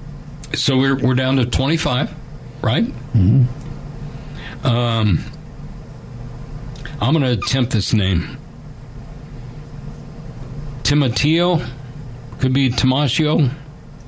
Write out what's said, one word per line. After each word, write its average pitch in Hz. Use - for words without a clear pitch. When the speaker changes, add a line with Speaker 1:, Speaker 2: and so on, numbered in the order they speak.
Speaker 1:
So 135
we're, 135
we're 127
down 131
to 127
twenty-five, 135
right? 143
Speaker 2:
Mm-hmm. -
Speaker 1:
Um, 117
I'm 123
gonna 139
attempt 120
this 104
name. 95
Timoteo, 151
could 131
be 135
Tomasio. 139